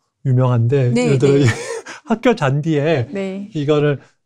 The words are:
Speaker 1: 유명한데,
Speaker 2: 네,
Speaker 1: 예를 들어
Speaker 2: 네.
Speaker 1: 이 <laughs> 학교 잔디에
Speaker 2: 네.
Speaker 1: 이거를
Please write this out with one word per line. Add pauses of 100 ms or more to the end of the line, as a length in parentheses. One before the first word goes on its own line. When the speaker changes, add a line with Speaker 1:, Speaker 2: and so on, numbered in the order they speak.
(260)
Speaker 1:
유명한데,
Speaker 2:
네,
Speaker 1:
예를
들어
Speaker 2:
네.
Speaker 1:
이
<laughs>
학교
잔디에
Speaker 2:
네.
Speaker 1:
이거를 (280)